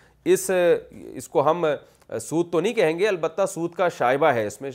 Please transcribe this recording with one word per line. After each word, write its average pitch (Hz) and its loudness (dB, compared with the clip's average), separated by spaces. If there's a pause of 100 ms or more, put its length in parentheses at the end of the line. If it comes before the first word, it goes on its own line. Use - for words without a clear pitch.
(240)
اس، 180 2 (400)
اس - -16
کو 147 2
ہم 170 0 (560)
سود 170 -4
تو 180 2
نہیں 214 -2
کہیں 170 2
گے، 202 0
البتہ 180 -2
سود 170 -8
کا 180 0
شائبہ 139 2
ہے 120 2
اس - -10
میں، 139 -10